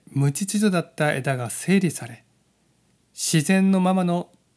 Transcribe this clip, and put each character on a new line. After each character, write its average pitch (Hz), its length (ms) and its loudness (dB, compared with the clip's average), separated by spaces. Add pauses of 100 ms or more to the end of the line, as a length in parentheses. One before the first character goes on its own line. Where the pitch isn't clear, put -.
(120)
無 139 200 2
秩 202 280 -4
序 214 100 4
だ 180 100 0
っ - 140 -8
た 151 200 0
枝 135 240 -2
が 123 120 -6
整 190 300 0
理 175 120 0
さ - 160 -10
れ、 120 160 -18 (880)
自 - 320 0
然 190 260 4
の 190 80 2
ま 185 140 2
ま 185 100 0
の 175 260 -2 (280)